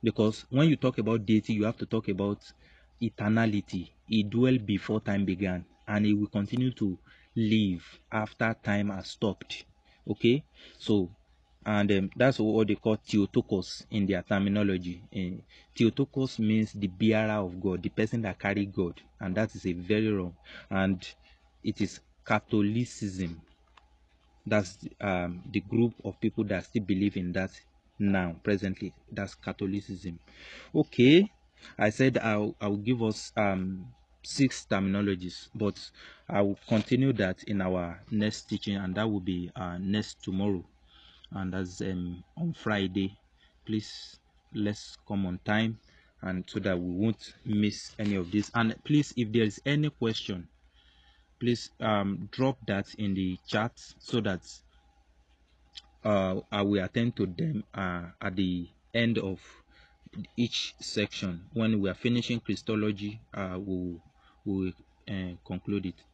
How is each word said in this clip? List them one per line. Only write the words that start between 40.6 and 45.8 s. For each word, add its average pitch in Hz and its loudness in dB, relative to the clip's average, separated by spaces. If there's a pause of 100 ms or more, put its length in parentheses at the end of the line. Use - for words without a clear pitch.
and 92 -6
that's, 92 -6
um, 90 -6 (140)
on 165 -4
Friday. 98 0 (480)
Please, - -6 (340)
let's 104 -4 (100)
come 98 -2
on 90 -4
time, 110 0 (420)